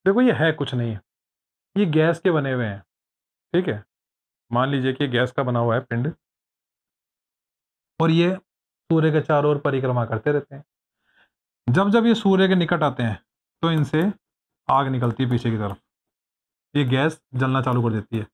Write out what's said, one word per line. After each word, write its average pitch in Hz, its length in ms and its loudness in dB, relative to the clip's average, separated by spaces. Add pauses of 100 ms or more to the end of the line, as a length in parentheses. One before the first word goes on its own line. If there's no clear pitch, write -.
देखो, 202 140 2
ये 254 120 4
है 156 200 0
कुछ 147 220 -6
नहीं, 117 240 -4 (760)
ये 202 100 2
गैस 160 340 0
के 185 100 0
बने 143 220 0
हुए 123 140 -2
हैं, 101 140 -8 (720)
ठीक 180 160 0
है। 104 160 -6 (680)
मान 127 160 0
लीजिए 131 240 -2
कि 139 160 -4
गैस 123 240 0
का 139 100 -2
बना 123 160 -2
हुआ 117 160 0
है 127 60 -2
पिंड, 127 340 -4 (1900)
और 160 100 2
ये 170 260 2
सूर्य - 760 -2
के 156 80 2
चारों 147 300 2
ओर 147 80 0
परिक्रमा 131 480 -2
करते 117 260 -2
रहते 143 220 -4
हैं। 139 100 -18 (1040)
जब 190 220 2
जब 226 160 4
ये 233 80 6
सूर्य 190 340 2
के 190 60 2
निकट 170 280 0
आते 135 200 -2
हैं, 113 200 -4 (400)
तो 165 80 0
इनसे 160 420 0 (580)
आग 135 180 2
निकलती 127 360 -2
है 120 60 -2
पीछे 120 200 -2
की 113 60 -2
तरफ, 101 260 -8 (920)
ये 147 80 2
गैस 135 380 0 (120)
जलना 131 280 0
चालू 123 200 0
कर 117 100 0
देती 107 260 -6
है, 104 160 -8